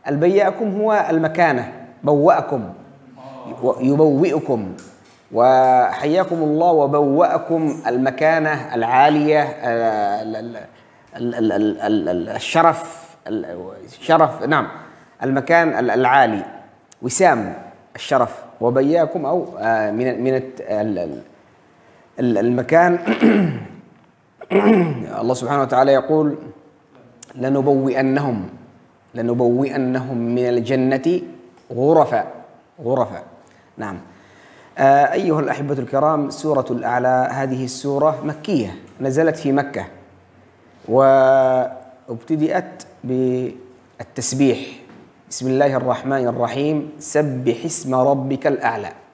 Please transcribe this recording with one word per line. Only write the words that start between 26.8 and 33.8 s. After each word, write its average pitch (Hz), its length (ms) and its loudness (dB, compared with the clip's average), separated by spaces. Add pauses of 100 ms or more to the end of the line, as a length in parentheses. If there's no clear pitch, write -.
"لنبوئنهم، 135 1120 0 (680)
لنبوئنهم 127 1000 -2
من 120 320 -2
الجنة 131 720 0 (520)
غرفا، 131 540 2 (560)
غرفا". 120 400 -2 (540)
نعم. 98 200 -10 (800)